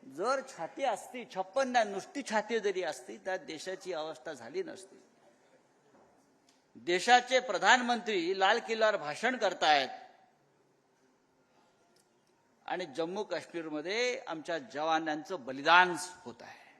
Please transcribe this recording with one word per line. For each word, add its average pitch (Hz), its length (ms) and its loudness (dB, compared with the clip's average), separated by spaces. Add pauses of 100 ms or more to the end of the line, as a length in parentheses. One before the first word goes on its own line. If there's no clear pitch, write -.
जर 190 400 -2
छाती 170 360 -8
असती, 233 400 -4 (100)
छप्पन्न, 247 420 -2
नुसती 208 540 -2
छाती 220 300 0
जरी 190 220 0
असती, 175 440 -8
तर 185 100 -2
देशाची 180 560 -10
अवस्था 156 400 -8
झाली 135 300 -8
नसती. - 420 -14 (1700)
देशाचे 240 680 4
प्रधानमंत्री 202 1000 2
लाल 202 180 4
किल्ल्यावर 220 380 2
भाषण 170 400 -2
करतायत 160 520 4 (2750)
आणि 180 200 -4
जम्मू 165 380 -4
काश्मीरमध्ये 170 1000 -4
आमच्या 160 320 -6
जवानांचं 156 880 -2
बलिदान 160 540 8
होत - 420 -12
आहे. - 280 -20 (120)